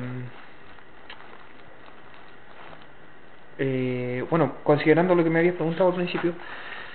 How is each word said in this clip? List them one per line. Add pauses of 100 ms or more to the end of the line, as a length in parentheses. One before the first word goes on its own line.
(3500)
eh,
bueno, (100)
considerando
lo
que
me
habías
preguntado
al
principio, (640)